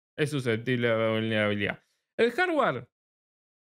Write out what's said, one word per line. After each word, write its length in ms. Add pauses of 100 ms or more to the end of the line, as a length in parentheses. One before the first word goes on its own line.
(160)
es 140
susceptible 580
a 220
vulnerabilidad. 720 (340)
El 140
hardware, 580 (760)